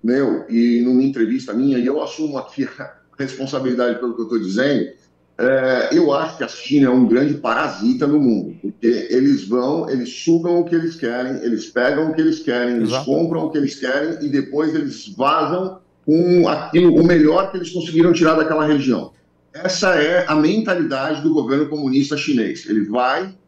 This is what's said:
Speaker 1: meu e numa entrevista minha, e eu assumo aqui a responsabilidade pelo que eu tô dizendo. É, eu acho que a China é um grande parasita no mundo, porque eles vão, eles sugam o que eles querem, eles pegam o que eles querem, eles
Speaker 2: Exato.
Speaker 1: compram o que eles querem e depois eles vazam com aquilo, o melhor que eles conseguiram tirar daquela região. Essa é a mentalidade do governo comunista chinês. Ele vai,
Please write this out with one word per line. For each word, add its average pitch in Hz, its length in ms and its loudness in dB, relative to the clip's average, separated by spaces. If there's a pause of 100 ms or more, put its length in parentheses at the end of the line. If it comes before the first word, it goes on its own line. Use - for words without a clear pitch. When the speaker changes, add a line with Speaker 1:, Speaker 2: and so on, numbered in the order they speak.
Speaker 1:
meu 120 460 0
e 117 360 2
numa 127 180 4
entrevista 123 500 -2
minha, 131 260 0
e 120 80 0
eu 147 160 -2
assumo 147 360 -6
aqui 131 260 -6 (140)
a - 140 -16 (260)
responsabilidade 131 800 -4
pelo 120 160 -4
que 113 80 -6
eu 110 60 -8
tô 117 100 -2
dizendo. 110 480 0 (520)
É, 131 540 0
eu 160 200 4
acho 156 240 -4
que 147 80 -6
a 110 40 -6
China 139 380 2
é 123 40 4
um 127 160 4
grande 135 280 2
parasita 123 720 -2
no 147 140 2
mundo, 110 420 0
porque 113 480 -2
eles 123 380 2
vão, 131 420 -2
eles 123 320 -6
sugam 170 380 2
o 170 40 -2
que 170 100 -4
eles 165 200 -2
querem, 127 480 -6
eles 113 240 -2
pegam 143 440 0
o 160 40 -6
que 160 60 0
eles 156 180 0
querem, 123 380 -2
eles 113 140 0
Speaker 2:
Exato. 131 160 -4
Speaker 1:
compram 160 400 0
o 143 40 -8
que 151 80 -2
eles 139 160 -2
querem 143 500 -4
e 147 40 -4
depois 143 460 -2
eles 135 420 -6
vazam 156 640 -2 (240)
com 170 440 4
aquilo, 160 460 4
o 165 100 6
melhor 170 460 4
que 190 60 -8
eles 175 140 -8
conseguiram 170 420 2
tirar 160 220 2
daquela 156 320 0
região. 131 460 0 (400)
Essa 185 420 -2
é 165 340 2
a 151 60 0
mentalidade 151 880 0
do 156 100 2
governo 143 360 0
comunista 143 480 -2
chinês. 139 520 -2
Ele 107 160 0
vai, 131 500 -2 (140)